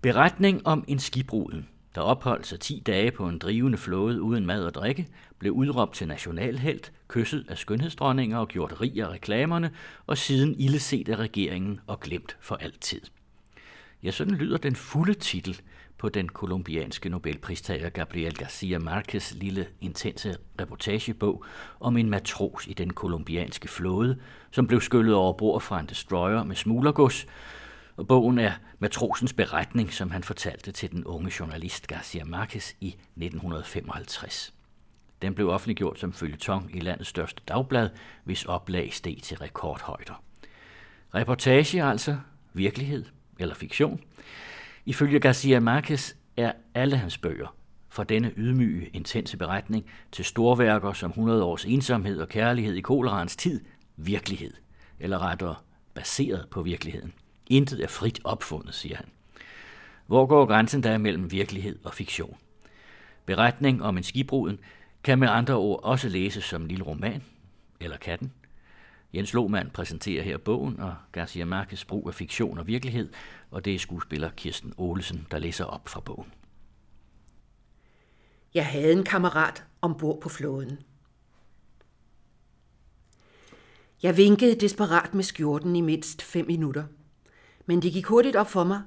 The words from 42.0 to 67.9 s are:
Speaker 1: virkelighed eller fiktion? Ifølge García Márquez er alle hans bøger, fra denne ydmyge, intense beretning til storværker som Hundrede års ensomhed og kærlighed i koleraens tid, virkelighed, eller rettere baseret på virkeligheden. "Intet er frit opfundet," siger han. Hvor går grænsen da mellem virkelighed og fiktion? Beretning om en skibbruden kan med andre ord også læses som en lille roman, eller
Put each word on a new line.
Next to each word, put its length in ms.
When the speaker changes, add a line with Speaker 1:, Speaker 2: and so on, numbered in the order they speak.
Speaker 1:
virkelighed 520
eller 160
fiktion? 460
Ifølge 440
García 300
Márquez 560
er 140
alle 220
hans 200
bøger, 380
fra 140
denne 340
ydmyge, 560
intense 440
beretning 480
til 140
storværker 680
som 180
Hundrede 320
års 220
ensomhed 560
og 80
kærlighed 460
i 60
koleraens 540
tid, 260
virkelighed, 580
eller 200
rettere 360
baseret 580
på 100
virkeligheden. 520
"Intet 320
er 40
frit 360
opfundet," 520
siger 220
han. 80
Hvor 180
går 200
grænsen 360
da 160
mellem 340
virkelighed 520
og 100
fiktion? 440
Beretning 580
om 140
en 60
skibbruden 560
kan 160
med 80
andre 260
ord 300
også 260
læses 340
som 180
en 60
lille 160
roman, 400
eller 180